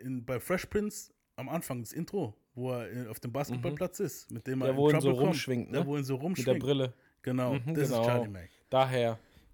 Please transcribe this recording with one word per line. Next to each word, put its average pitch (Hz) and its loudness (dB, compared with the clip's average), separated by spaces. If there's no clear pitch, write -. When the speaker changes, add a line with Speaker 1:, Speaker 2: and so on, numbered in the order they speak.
Speaker 1:
in, 127 -6
bei 127 -2
Fresh - -2
Prince - -4
am 131 -8
Anfang 139 -4
das 110 -10
Intro, 160 -4
wo 127 -4
er, 113 -6
äh, 123 -8
auf 113 -10
dem 123 -6
Basketballplatz 143 -4
Speaker 2:
Mhm. 202 0
Speaker 1:
ist, - -12
mit 113 -10
dem 131 -2
er 131 2
Speaker 2:
Der, 135 4
Speaker 1:
in 135 0
Speaker 2:
wo 143 8
ihn - 8
Speaker 1:
Trouble 156 6
Speaker 2:
so 139 4
Speaker 1:
kommt. 135 4
Speaker 2:
rumschwingt, 131 0
Speaker 1:
Der, - 0
Speaker 2:
ne? 139 0
Speaker 1:
wo 143 -2
ihn 139 -2
so 131 -2
Speaker 2:
Mit 127 -2
der 143 -4
Speaker 1:
rumschwingt. 131 2
Speaker 2:
Brille. 131 0
Speaker 1:
Genau, 127 0
Speaker 2:
Mhm, 143 -2
Speaker 1:
das 139 2
Speaker 2:
genau. 120 2
Speaker 1:
ist 117 4
Charlie 120 4
Mack. 92 -12
Speaker 2:
Daher, 127 2